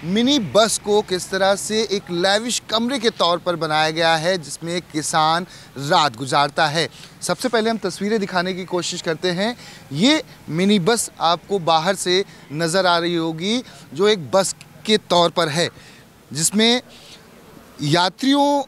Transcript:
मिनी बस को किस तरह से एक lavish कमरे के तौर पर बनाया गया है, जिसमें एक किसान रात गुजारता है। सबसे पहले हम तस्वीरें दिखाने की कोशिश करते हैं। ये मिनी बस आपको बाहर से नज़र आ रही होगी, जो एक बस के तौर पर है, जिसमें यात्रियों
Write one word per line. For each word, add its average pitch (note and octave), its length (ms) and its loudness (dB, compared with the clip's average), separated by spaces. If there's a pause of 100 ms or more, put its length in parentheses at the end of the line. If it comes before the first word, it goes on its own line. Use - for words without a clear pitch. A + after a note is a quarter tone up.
मिनी A#3+ 360 2
बस G3+ 380 2
को G#3 240 0
किस F#3 280 -6
तरह F#3+ 260 2
से G#3+ 280 -2
एक G3+ 280 -4
lavish G3+ 580 0
कमरे A#3 300 -2
के A3 100 0
तौर F3 280 0
पर F3 180 -2
बनाया D#3 340 0
गया E3 260 2
है, F3 220 -2
जिसमें D#3+ 380 -10
एक D#3 80 -6 (100)
किसान D#3+ 540 0 (300)
रात C#3+ 380 2
गुजारता C#3+ 520 0
है। D3 220 0 (320)
सबसे F3+ 280 -4
पहले A3 200 2
हम A3+ 80 -2
तस्वीरें G3+ 420 -4
दिखाने F#3+ 340 -2
की F3+ 120 -8
कोशिश F3 360 -6
करते E3+ 300 -2
हैं। G#3 260 -2 (340)
ये B3+ 320 2 (260)
मिनी F#3+ 300 2
बस G#3+ 400 0
आपको F3 400 0
बाहर D#3+ 360 2
से F#3 300 0 (260)
नज़र E3 340 0
आ F3 120 4
रही F3 180 -2
होगी, E3 480 -4 (300)
जो F3+ 140 2
एक F3 240 0
बस F#3+ 240 2 (300)
के G#3+ 120 2
तौर F3 320 2
पर E3 200 0
है, D3+ 200 -2 (640)
जिसमें A3 480 0 (1000)
यात्रियों C4 840 2